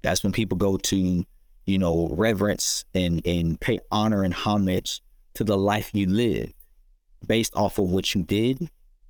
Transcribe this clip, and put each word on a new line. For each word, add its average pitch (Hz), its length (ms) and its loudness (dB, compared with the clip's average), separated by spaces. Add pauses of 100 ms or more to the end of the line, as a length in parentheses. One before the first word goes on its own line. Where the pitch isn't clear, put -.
That's - 200 0
when 95 80 0
people 95 260 -2
go 98 200 2
to, 90 480 0 (400)
you 98 120 0
know, 85 340 2
reverence 101 840 0
and, 85 320 0
and 85 340 0
pay - 200 -2 (120)
honor 107 320 2
and 90 100 0
homage 98 680 0 (320)
to - 100 -2
the 101 140 2
life 101 360 0
you 101 140 2
lived 95 460 0 (720)
based 113 300 0
off 101 220 0
of 98 120 2
what 90 260 0
you 95 80 0
did 123 460 0 (400)